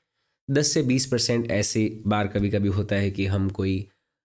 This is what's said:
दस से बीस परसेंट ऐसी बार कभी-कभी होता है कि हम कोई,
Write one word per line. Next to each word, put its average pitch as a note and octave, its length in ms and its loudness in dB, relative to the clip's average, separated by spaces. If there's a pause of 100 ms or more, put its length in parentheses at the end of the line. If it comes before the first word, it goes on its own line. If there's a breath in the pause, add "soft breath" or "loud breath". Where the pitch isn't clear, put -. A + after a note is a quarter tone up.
(500)
दस D3 160 2
से D#3+ 160 2
बीस C3 240 2
परसेंट A#2 440 0
ऐसी G#2 560 0
बार G#2 220 0
कभी-कभी G2+ 400 0
होता G2 280 0
है G2+ 140 0
कि G2 160 -2
हम G2 240 0
कोई, F#2+ 380 -2 (360)